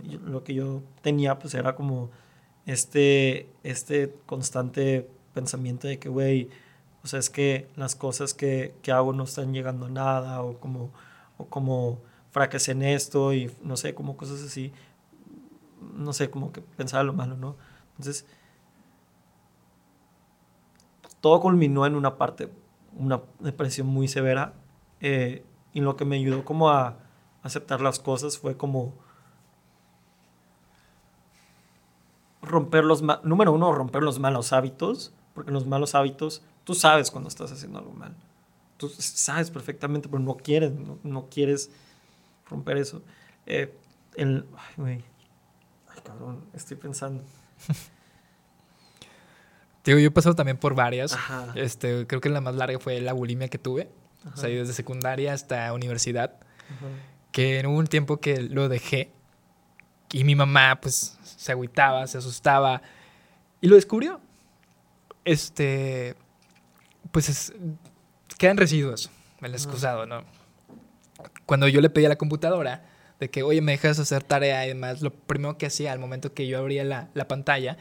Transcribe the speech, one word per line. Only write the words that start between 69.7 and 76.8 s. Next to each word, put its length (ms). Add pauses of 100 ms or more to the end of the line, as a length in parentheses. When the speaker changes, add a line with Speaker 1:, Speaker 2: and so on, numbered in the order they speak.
Speaker 2:
¿no? 160 (1200)
Cuando 220
yo 140
le 100
pedí 140
a 40
la 80
computadora 680 (340)
de 100
que, 140
"Oye, 180
¿me 100
dejas 280
hacer 240
tarea?", 420
y 40
demás, 320
lo 120
primero 440
que 80
hacía 280
al 60
momento 340
que 140
yo 120
abría 240